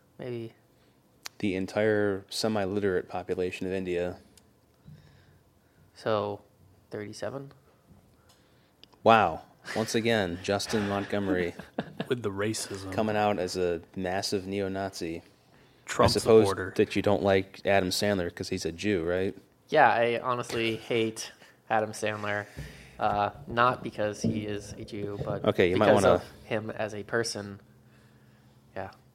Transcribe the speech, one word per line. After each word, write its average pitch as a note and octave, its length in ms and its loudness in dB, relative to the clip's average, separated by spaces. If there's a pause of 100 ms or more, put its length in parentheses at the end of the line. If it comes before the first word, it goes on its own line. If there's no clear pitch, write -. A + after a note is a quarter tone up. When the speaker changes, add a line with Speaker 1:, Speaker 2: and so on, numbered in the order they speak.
(180)
Speaker 1:
Maybe. A#2+ 360 -10 (840)
Speaker 2:
The G2 160 0
entire G#2 760 0
semi-literate G2+ 800 -2
population F2+ 580 -4
of F#2 60 -2
India. F2+ 420 -2 (1800)
Speaker 1:
So, G#2 480 -4 (500)
thirty-seven? A2 600 -10 (1500)
Speaker 2:
Wow. G#2 380 6 (340)
Once G#2+ 200 -2
again, G#2+ 480 0
Justin G2+ 460 -2
Montgomery. G2 640 -2 (280)
Speaker 3:
<laughs> - 260 -10
With B2 140 -2
the G#2+ 100 -4
racism. G2 600 -6
Speaker 2:
Coming G#2+ 240 -2
out G#2 240 2
as F#2 180 -4
a F2 240 0 (140)
massive F#2+ 500 -4
neo-Nazi. F#2+ 800 -6 (600)
Speaker 3:
Trump A#2 240 4
Speaker 2:
I A#2+ 40 2
suppose A2 340 8
Speaker 3:
supporter. F#2+ 300 -4
Speaker 2:
that G#2+ 180 4
you G2+ 60 2
don't G2+ 220 4
like F#2+ 420 2
Adam F#2+ 240 4
Sandler F#2+ 440 0
'cause - 160 -8
he's F#2 160 -4
a D#2+ 60 -4
Jew, F2+ 320 0
right? F#2 320 0 (340)
Speaker 1:
Yeah, C#3 200 8
I A#2 340 2
honestly A#2+ 520 -2
hate A2+ 560 -2 (380)
Adam G#2+ 220 0
Sandler. G#2 540 -4 (540)
Uh, G#2 320 0 (160)
not B2 360 2
because G#2+ 380 -4
he G#2+ 240 -2
is G#2 280 -8
a G#2+ 120 -14
Jew, G2+ 400 -8
but G2+ 200 -4
Speaker 2:
Okay, F#3 240 4
you F#2 80 2
might G#2 100 4
Speaker 1:
because G2+ 160 6
Speaker 2:
wanna F2+ 120 8
Speaker 1:
of - 80 -2 (200)
him A2 260 -4
as G#2+ 240 -6
a G2+ 100 -8
person. G2+ 560 -4 (1160)
Yeah. F#2+ 160 -10 (240)